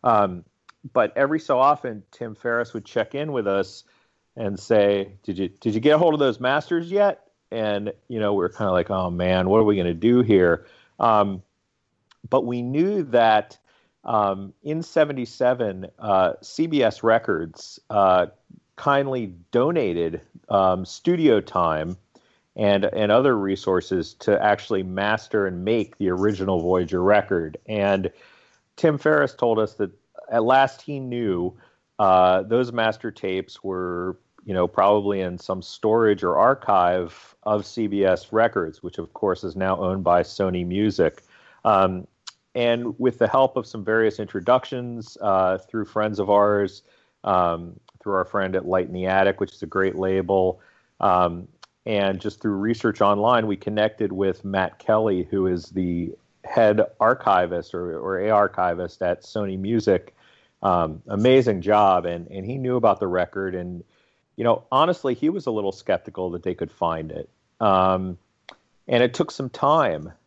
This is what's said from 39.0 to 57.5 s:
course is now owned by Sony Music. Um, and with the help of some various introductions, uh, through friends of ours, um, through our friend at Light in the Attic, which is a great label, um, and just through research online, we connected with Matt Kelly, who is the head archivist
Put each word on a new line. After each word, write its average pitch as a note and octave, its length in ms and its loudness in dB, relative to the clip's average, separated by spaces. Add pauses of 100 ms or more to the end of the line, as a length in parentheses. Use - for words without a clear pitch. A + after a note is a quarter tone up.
course F#2+ 300 -4
is F2 140 -10
now F#2+ 200 -2
owned F#2 280 -4
by F2 180 4
Sony F2+ 420 -4
Music. F#2 560 -2 (440)
Um, F#2+ 420 2 (480)
and A#2+ 420 -2
with B2+ 220 0
the C3 80 4
help C3+ 300 2
of A#2 100 -6
some G#2+ 160 -12
various A2 380 0
introductions, A#2+ 1000 -4
uh, F#2+ 360 2
through G#2+ 260 -8
friends G#2+ 340 -4
of G2+ 120 -4
ours, G2+ 520 2 (440)
um, F2 520 0 (240)
through G#2 120 -6
our F#2 100 0
friend F#2+ 320 -4
at F#2 100 -2
Light F#2 220 -2
in F2+ 60 -12
the F#2 140 -6
Attic, F#2+ 340 2
which F#2 100 -6
is - 100 -18
a F2 60 -10
great F#2+ 280 -2
label, F#2+ 680 0 (400)
um, F2+ 480 0 (360)
and G2 360 -2
just - 180 -8
through G#2+ 140 -4
research A2 480 -2
online, A2 440 4
we G2+ 120 -2
connected G#2+ 560 -2
with F#2+ 320 -4
Matt G2 340 -4
Kelly, G#2+ 500 0
who F#2+ 160 -2
is F2+ 260 -2
the F2 440 -4 (300)
head G#2+ 340 2 (220)
archivist F2+ 720 0